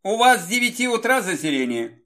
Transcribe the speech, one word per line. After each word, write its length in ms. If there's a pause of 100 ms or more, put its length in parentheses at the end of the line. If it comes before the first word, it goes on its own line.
У 140
вас 280
с 40
девяти 400
утра 340
заселение 840